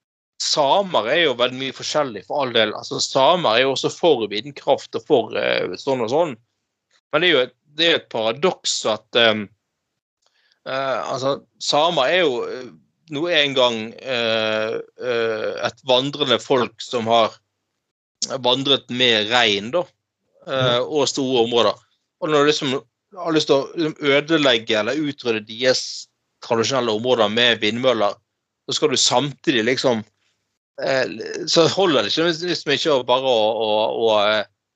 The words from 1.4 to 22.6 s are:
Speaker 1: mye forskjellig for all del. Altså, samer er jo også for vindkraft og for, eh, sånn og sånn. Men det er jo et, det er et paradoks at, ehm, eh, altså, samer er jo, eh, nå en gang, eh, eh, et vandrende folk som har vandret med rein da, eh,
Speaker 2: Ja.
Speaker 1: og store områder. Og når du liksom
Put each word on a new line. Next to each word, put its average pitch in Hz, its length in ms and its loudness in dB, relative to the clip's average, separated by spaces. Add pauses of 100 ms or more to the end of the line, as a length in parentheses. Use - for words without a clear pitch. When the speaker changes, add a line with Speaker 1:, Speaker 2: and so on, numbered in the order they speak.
Speaker 1:
mye 135 160 -8
forskjellig 127 520 -6
for 143 180 -4
all 120 100 -4
del. 110 200 2
Altså, 135 280 -8
samer 139 560 2
er 127 60 4
jo 135 100 0
også 139 180 -4
for 127 360 2
vindkraft 123 680 -4
og 113 120 -8
for, 113 300 2
eh, 120 280 0 (120)
sånn 131 240 -4
og 110 80 -4
sånn. 147 260 -2 (760)
Men 151 80 2
det 180 80 2
er 160 40 2
jo 131 140 4
et, - 60 -16 (220)
det 160 120 -2
er 156 80 4
et - 140 -6
paradoks 131 760 -2
at, 107 200 -2 (100)
ehm, 107 320 2 (1160)
eh, 131 360 -4 (120)
altså, 135 280 -2 (180)
samer 147 500 2
er 180 120 2
jo, 123 240 2
eh, 120 240 -10 (420)
nå 151 180 -4
en 143 240 2
gang, 117 400 2
eh, 113 840 -2 (220)
eh, 113 640 -2
et - 200 -8
vandrende 131 560 2
folk 123 400 0
som 113 260 -6
har 113 260 4 (1040)
vandret 127 500 0
med 117 400 0
rein 113 420 0
da, 170 120 -2 (640)
eh, 131 300 0
Speaker 2:
Ja. 127 60 0
Speaker 1:
og 139 240 -2
store 131 380 0
områder. 113 280 2 (480)
Og 170 80 -4
når 147 160 4
du 151 60 4
liksom 135 320 -2 (320)